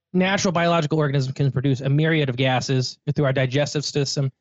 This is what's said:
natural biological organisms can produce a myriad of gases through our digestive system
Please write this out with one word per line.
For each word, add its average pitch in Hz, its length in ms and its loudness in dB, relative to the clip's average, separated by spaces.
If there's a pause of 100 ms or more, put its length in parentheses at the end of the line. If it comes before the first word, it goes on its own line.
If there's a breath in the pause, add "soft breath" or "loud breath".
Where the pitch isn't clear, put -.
(120)
natural 185 400 0
biological 170 460 2
organisms 139 380 0
can 139 160 0
produce 135 300 0
a 139 80 -2
myriad 151 380 2
of 127 80 -4
gases 127 640 0 (180)
through 147 100 2
our 131 80 2
digestive 139 520 0
system 139 560 -2